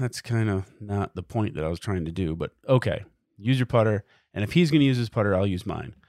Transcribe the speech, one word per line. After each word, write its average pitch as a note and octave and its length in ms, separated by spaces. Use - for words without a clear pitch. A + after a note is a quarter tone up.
that's B2 180
kinda G#2+ 460
not G2+ 340
the F2+ 80
point G#2+ 320
that D2+ 80
I D#2 60
was E2+ 100
trying F#2 240
to D#2+ 80
do, E2+ 240
but D2+ 160
okay, A2+ 380
use A#2+ 200
your B2+ 100
putter. A2 360
And G2 100
if G#2 80
he's E3+ 180
gonna D3 140
use C3+ 140
his A#2+ 120
putter, G2+ 240
I'll F#2+ 140
use F#2 180
mine." D#2+ 300